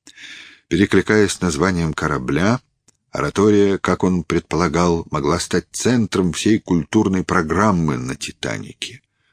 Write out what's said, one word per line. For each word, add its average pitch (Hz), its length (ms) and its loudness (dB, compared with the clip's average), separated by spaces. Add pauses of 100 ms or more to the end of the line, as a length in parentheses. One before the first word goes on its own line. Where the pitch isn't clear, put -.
(680)
Перекликаясь 98 640 2
с - 100 -8
названием 85 500 0
корабля, 76 680 -2 (500)
оратория, 104 680 2
как - 280 -2
он 90 200 0
предполагал, 85 840 0
могла 76 280 -2
стать - 340 -4
центром 98 600 0
всей 107 260 2
культурной 95 680 0
программы 85 720 0
на 64 180 -8
«Титанике». - 840 -12 (300)